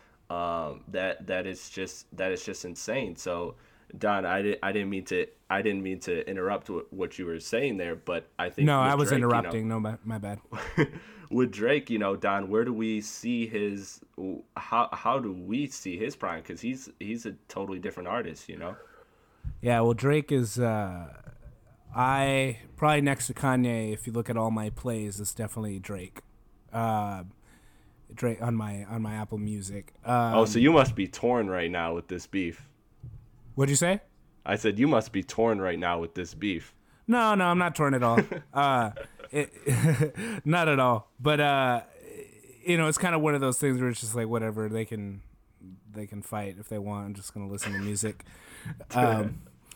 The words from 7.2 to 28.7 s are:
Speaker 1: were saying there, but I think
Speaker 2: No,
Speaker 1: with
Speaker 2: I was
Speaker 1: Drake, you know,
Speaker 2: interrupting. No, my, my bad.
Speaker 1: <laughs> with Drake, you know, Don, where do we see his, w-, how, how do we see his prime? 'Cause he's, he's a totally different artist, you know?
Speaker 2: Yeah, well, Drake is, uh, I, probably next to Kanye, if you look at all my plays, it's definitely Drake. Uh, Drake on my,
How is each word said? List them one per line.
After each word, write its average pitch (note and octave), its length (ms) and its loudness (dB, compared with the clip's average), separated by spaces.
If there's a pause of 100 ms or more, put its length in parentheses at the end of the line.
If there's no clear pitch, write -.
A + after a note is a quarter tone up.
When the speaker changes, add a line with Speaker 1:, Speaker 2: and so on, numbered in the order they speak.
Speaker 1:
were E2 140 -6
saying A#2 380 -2
there, E2+ 180 -4
but E2+ 320 -4 (100)
I F2+ 120 -2
think C#3+ 160 4
Speaker 2:
No, C#3+ 160 6
Speaker 1:
with C3 80 4
Speaker 2:
I C#3+ 40 2
was C#3+ 140 2
Speaker 1:
Drake, C3+ 100 4
you A#2+ 80 2
know, - 40 6
Speaker 2:
interrupting. A2+ 380 2
No, A2+ 120 0
my, G#2+ 240 -4
my A2 140 -4
bad. G2+ 220 -8 (360)
Speaker 1:
<laughs> D#3+ 540 -2
with B2 200 4
Drake, A#2 380 2
you A2+ 100 0
know, G2 180 2
Don, G2 340 0
where A2+ 160 4
do B2+ 80 -2
we A2 260 0
see A#2 460 -4
his, G2+ 540 -4 (160)
w-, F#2+ 260 -8 (160)
how, - 340 0
how B2+ 260 -2
do A2+ 140 -4
we G2 360 -4
see F2+ 280 -8
his A2+ 200 -4
prime? E2+ 260 -6
'Cause E2+ 180 -12
he's, C3 300 -8 (100)
he's A2+ 240 -8
a G#2+ 80 -8 (160)
totally F#2+ 300 -8
different F2+ 320 -8
artist, E2+ 360 -6
you E2 120 -12
know? F2 180 -8 (880)
Speaker 2:
Yeah, A#2+ 180 4
well, A#2 140 4
Drake C#3+ 360 2
is, B2 280 2
uh, F#2+ 560 -2 (800)
I, C3+ 640 2 (180)
probably D3+ 240 4
next C#3+ 260 2
to B2 80 -8
Kanye, B2 580 2
if G#2+ 140 -6
you A#2 60 -6
look A#2 180 -2
at A#2 60 -2
all A2+ 160 2
my A2 180 -2
plays, G#2+ 500 -4
it's G2+ 140 -6
definitely G#2 460 -6
Drake. F#2+ 400 -10 (520)
Uh, G#2+ 520 -2 (920)
Drake A#2 260 -2
on A#2+ 140 0
my, G#2 300 -4